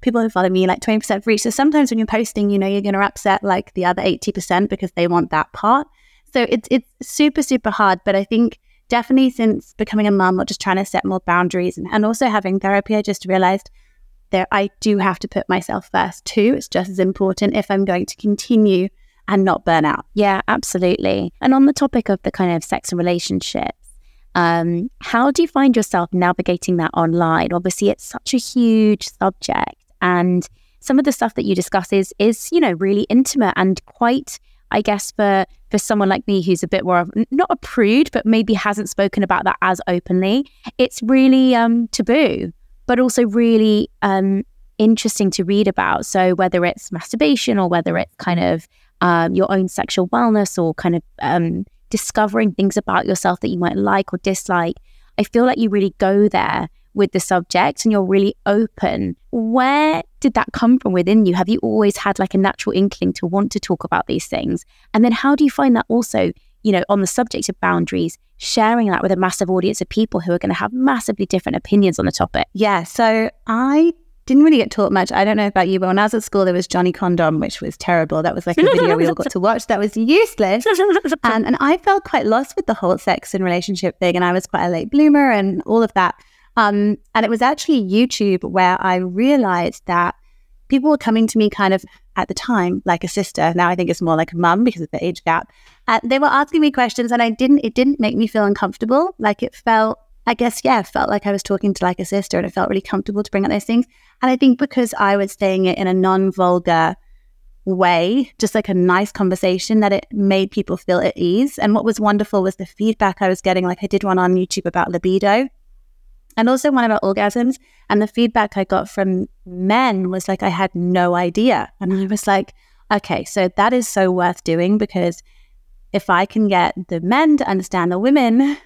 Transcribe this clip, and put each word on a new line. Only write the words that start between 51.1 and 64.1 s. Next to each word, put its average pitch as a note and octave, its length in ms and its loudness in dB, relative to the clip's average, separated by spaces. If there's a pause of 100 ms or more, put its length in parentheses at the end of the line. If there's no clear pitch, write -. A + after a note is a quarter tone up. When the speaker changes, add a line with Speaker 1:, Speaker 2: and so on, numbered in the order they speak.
Speaker 2:
um, E3+ 440 -2 (240)
discovering G#3+ 640 -2
things F#3+ 220 0
about F#3+ 300 -2
yourself F3+ 360 -2
that G#3 80 -4
you F3+ 100 -4
might F3 180 -2
like G3 360 -2
or F3+ 100 -4
dislike, F3 520 -4 (440)
I G#3 40 0
feel A#3+ 220 2
like B3+ 140 0
you A3+ 100 0
really G3 300 0
go G3+ 280 4
there - 400 -2 (280)
with G3+ 160 0
the F#3+ 80 -2
subject F3 640 -2
and A3 60 2
you're G3+ 120 2
really G3 320 0 (100)
open. G3+ 680 -2 (160)
Where B3+ 720 0 (160)
did - 140 0
that - 200 -2
come B3 260 4
from G3 140 -2
within F#3+ 320 4
you? F3+ 100 2
Have F3+ 140 -2
you A3 100 0
always G#3+ 380 0
had, - 220 -4
like, F#3+ 140 -4
a A3 40 0
natural G3 380 -2
inkling F#3 380 -2
to - 140 -8
want G3 260 -2
to G3+ 60 -4
talk - 240 -4
about - 240 -4
these - 200 -6